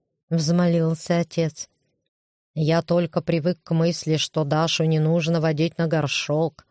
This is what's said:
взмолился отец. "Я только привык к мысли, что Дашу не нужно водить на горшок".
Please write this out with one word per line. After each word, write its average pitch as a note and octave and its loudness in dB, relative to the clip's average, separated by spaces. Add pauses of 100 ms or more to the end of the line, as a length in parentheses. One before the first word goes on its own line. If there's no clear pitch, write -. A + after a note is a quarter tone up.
(280)
взмолился E3+ 0
отец. E3 -4 (840)
"Я D#3+ 0
только E3+ 0
привык E3+ -2
к - -6
мысли, E3 0
что - -2
Дашу D#3 0
не D#3+ 2
нужно D#3+ 2
водить D#3+ 0
на E3 0
горшок". D3+ -2